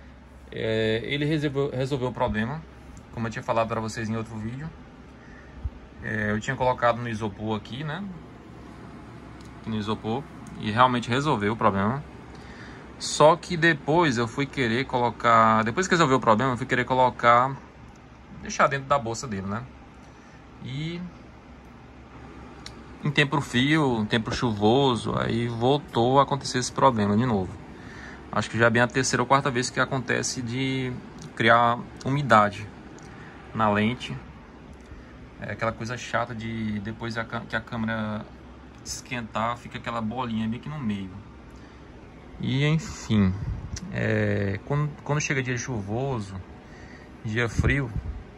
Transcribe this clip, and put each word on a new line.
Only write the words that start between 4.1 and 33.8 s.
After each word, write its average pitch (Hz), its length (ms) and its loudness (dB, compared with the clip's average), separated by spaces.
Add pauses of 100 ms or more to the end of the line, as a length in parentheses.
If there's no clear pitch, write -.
outro 110 200 -6
vídeo. 127 320 -8 (1300)
É, 107 300 -2
eu 107 80 0
tinha 131 160 -4
colocado 120 420 2
no 117 100 -4
isopor 107 480 -4
aqui, 131 280 -8
né? 160 200 -6 (1600)
Aqui 113 100 -10
no 110 60 -4
isopor, 107 460 -4 (360)
e 110 120 -4
realmente 123 380 4
resolveu 120 440 2
o 117 40 -2
problema. 110 460 2 (960)
Só - 380 6
que 175 200 -4
depois 156 600 4
eu 117 100 2
fui 143 160 -2
querer 131 400 0
colocar, 113 800 6
depois 120 240 0
que 185 80 2
resolveu 143 240 6
o - 20 0
problema, 120 320 4
eu 123 40 -2
fui 113 100 -6
querer 123 180 2
colocar, 127 720 4 (840)
deixar 208 240 2
dentro 139 200 0
da 143 120 2
bolsa 113 280 -6
dele, 98 200 -6
né? 104 160 -4 (1000)
E 156 380 -6 (2000)
em 151 80 -2
tempo 147 300 4
frio, 135 600 2
em - 20 0
tempo 110 260 0
chuvoso, 113 880 4
aí 120 300 0
voltou 123 720 4
a 135 40 8
acontecer 139 340 -2
esse 123 140 -2
problema 107 440 4
de 117 80 4
novo. 101 320 0 (760)
Acho - 160 -2
que - 80 -6
já 117 100 6
é 117 40 8
bem 117 100 4
a 120 60 6
terceira 127 360 2
ou 120 40 0
quarta 139 240 4
vez 123 200 -2
que 135 100 -2
acontece 123 600 -2
de 127 520 -2 (420)
criar 117 440 6 (260)
umidade 110 600 4 (880)
na 110 160 2
lente. 110 480 0 (1200)